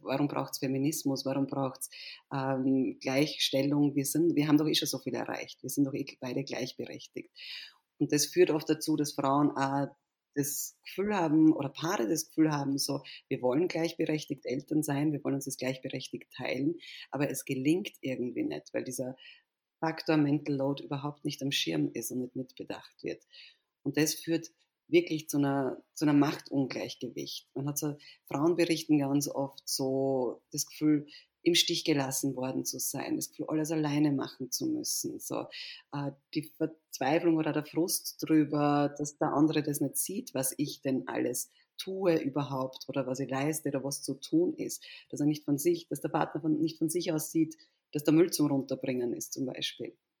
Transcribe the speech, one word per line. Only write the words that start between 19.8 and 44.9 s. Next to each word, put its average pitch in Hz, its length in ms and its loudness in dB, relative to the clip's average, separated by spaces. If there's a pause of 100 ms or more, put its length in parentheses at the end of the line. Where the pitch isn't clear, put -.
Mental 147 380 2
Load 139 280 0
überhaupt 143 420 -6
nicht 143 160 -6
am 139 100 -2
Schirm 151 420 0
ist - 180 -6
und 123 100 -4
nicht 123 140 -8
mitbedacht - 680 -12
wird. - 180 -6 (640)
Und 143 140 -4
das 151 160 4
führt 165 360 -4 (380)
wirklich 160 420 2
zu 147 80 -2
einer, 139 460 0 (100)
zu 160 120 -2
einer 147 80 6
Machtungleichgewicht. 135 1400 0
Man 139 140 -4
hat 143 100 -4
so, 147 200 -4 (280)
Frauen 160 300 2
berichten 156 440 4
ganz 143 280 2
oft - 400 -4
so 135 760 0 (100)
das 147 160 -4
Gefühl, 151 400 2 (340)
im 170 140 4
Stich 165 280 2
gelassen 135 540 0
worden 131 260 -2
zu 131 160 -6
sein, - 380 -4
das - 120 -6
Gefühl, - 200 -8
alles 156 220 0
alleine 151 420 4
machen 131 380 -4
zu - 160 -2
müssen, - 520 -4
so, - 280 -6 (440)
äh, 143 200 -6 (220)
die 156 100 -2
Verzweiflung 160 920 0
oder 156 160 0
der 147 140 -2
Frust - 500 -2 (100)
drüber, 147 720 4
dass 147 200 -6
der 151 160 2
andere 151 280 6
das 143 200 0
nicht 135 160 -2
sieht, - 360 -4
was 135 220 -2
ich 147 260 -4
denn 135 280 -2
alles 123 420 -2 (260)
tue 190 380 2
überhaupt 135 720 -2
oder 131 200 -2
was 131 120 -2
ich 131 100 -4
leiste 143 400 0
oder 135 140 -2
was 139 200 -6
zu 139 100 -2
tun 170 400 2
ist, - 320 -8 (240)